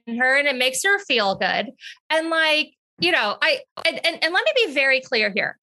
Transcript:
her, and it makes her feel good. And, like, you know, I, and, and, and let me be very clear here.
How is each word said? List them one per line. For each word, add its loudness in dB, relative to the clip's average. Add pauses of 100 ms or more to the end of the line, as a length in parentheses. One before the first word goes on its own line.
(200)
her, 4
and 2
it 0
makes -2
her 2
feel 0
good. -2 (380)
And, 0
like, 0 (280)
you 2
know, 0
I, 0 (260)
and, -2
and, -2
and -2
let 0
me 2
be -8
very 2
clear 0
here. -4